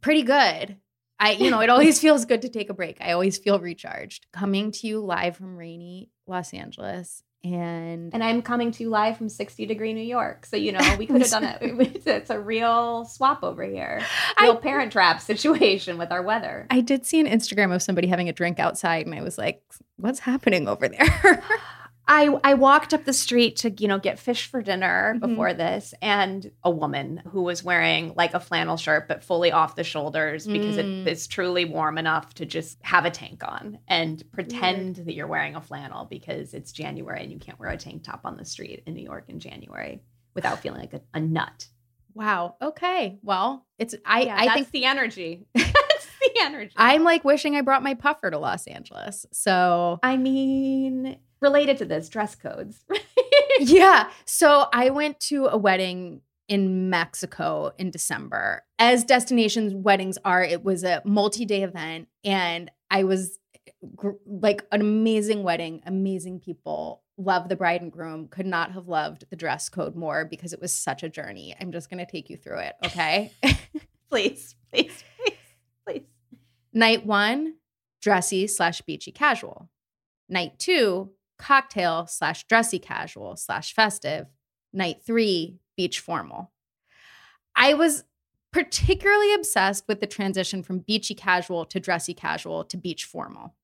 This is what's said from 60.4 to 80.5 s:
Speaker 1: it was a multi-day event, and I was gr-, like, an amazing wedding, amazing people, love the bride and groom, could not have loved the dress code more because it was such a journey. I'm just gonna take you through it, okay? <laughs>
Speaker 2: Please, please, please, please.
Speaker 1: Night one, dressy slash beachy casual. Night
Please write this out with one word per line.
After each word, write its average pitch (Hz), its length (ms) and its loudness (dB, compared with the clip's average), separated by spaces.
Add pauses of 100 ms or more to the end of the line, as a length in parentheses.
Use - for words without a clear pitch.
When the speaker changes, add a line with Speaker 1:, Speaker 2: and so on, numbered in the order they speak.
Speaker 1:
it 170 220 -2
was 185 180 -2
a 175 220 -2
multi-day 208 580 0
event, 165 460 -10 (160)
and 175 460 -4 (200)
I 196 140 2
was 190 340 -2 (560)
gr-, 202 180 -8 (140)
like, 208 460 -2
an 208 80 2
amazing 214 640 2
wedding, 165 420 -4
amazing 185 560 -4
people, 156 600 -10 (160)
love 180 320 -2
the 185 60 -2
bride 175 260 -2
and 165 100 -14
groom, 160 360 -14
could 185 180 -10
not 170 260 -4
have 185 160 -16
loved 156 400 -6
the 180 80 -16
dress 156 320 -6
code 160 280 -8
more 156 280 -4
because 165 300 -14
it - 60 -16
was 180 120 -6
such - 300 -6
a 165 80 -8
journey. 98 500 -16
I'm 185 120 -12
just 170 180 -14
gonna 180 160 -12
take - 240 -14
you - 80 -18
through - 220 -12
it, - 160 -10 (100)
okay? 175 460 0 (100)
<laughs> - 640 -2
Speaker 2:
Please, - 480 -2 (160)
please, - 320 -2 (120)
please, 466 220 -6 (480)
please. - 160 -10 (720)
Speaker 1:
Night 226 340 4
one, 233 480 0 (480)
dressy 190 460 2
slash 170 320 -2
beachy - 320 -12
casual. - 560 -2 (600)
Night 180 300 -4